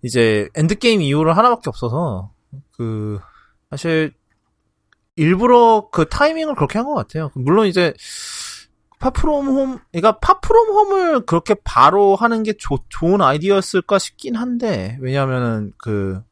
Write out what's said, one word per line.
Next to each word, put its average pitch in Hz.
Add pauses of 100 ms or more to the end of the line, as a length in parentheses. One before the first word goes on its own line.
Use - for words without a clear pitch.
이제 113
엔드게임 196
이후로 151
하나밖에 226
없어서, 117 (460)
그, 107 (520)
사실 160 (1040)
일부러 220
그 160
타이밍을 311
그렇게 143
한 240
것 294
같아요. 160
물론 165
이제 175 (1080)
파프롬 285
홈, 262 (120)
그러니까 214
파프롬 440
홈을 392
그렇게 170
바로 190
하는 226
게 214
좋-, 143
좋은 185
아이디어였을까 185
싶긴 -
한데, 220
왜냐하면은 127
그 98